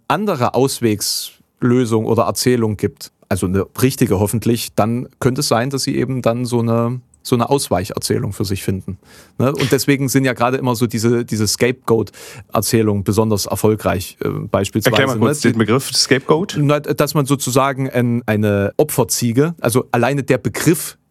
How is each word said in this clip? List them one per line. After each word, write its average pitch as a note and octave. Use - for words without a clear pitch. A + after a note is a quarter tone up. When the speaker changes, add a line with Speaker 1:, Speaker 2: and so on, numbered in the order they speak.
Speaker 1:
andere D#3
Auswegslösung A#2
oder A2+
Erzählung A2
gibt, -
also G2
eine F#2
richtige B2+
hoffentlich, A2
dann A#2
könnte B2+
es D3
sein, B2+
dass C3+
sie C#3
eben B2+
dann A#2
so A#2+
eine, A#2
so -
eine A#2
Ausweicherzählung A2
für G2+
sich F#2+
finden. F#2+
Ne? B2+
Und G3+
deswegen C#3
sind C3+
ja C3
gerade A#2+
immer C3
so A#2
diese, A#2
diese G#2+
Scapegoat-Erzählungen A2+
besonders G#2+
erfolgreich, F#2+
äh, -
beispielsweise, G#2
Speaker 2:
Erklär C3
mal A2
kurz D3
Speaker 1:
ne? A2+
Speaker 2:
den A2
Begriff A#2+
Scapegoat. D#3
Speaker 1:
Na, D3
dass D3+
man D3
sozusagen C3
ein, A#2+
eine G#2
Opferziege, B2+
also A#2+
alleine B2
der B2+
Begriff -